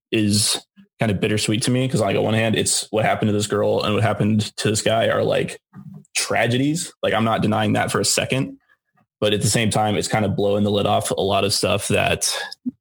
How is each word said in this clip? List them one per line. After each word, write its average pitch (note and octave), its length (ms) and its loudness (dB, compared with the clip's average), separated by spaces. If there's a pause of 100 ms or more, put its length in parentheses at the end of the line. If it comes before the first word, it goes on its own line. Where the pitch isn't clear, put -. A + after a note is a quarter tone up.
(120)
is G#2 520 0 (360)
kind A2 120 0
of F#2 80 0
bittersweet G#2+ 440 0
to B2 80 0
me B2+ 160 0
'cause, A2+ 120 -2
like, G2+ 160 0
on G#2 80 0
one G#2+ 100 0
hand, A2 220 2
it's - 360 -2
what A2 140 2
happened G2+ 240 2
to G#2 40 2
this G#2 140 0
girl G#2 360 0
and G#2 100 0
what G#2 100 2
happened G#2 540 0
to - 120 -2
this A2 120 0
guy A2 280 2
are, G#2 140 0
like, G#2 360 -2 (560)
tragedies. B2 760 -2 (120)
Like, F#2+ 100 0
I'm A2 100 2
not A2+ 180 0
denying G#2+ 320 0
that - 180 0
for G2+ 80 0
a G2 60 0
second. - 520 -2 (640)
But G#2 140 2
at G2+ 80 0
the - 60 -2
same A2 240 0
time, G#2+ 240 0
it's F2+ 120 -2
kind G#2+ 180 0
of G2 100 -2
blowing G2+ 280 2
the G#2 60 2
lid G2+ 160 0
off G#2 240 0
a - 120 -2
lot G2 220 2
of G#2 100 0
stuff G2+ 340 0
that - 420 0 (520)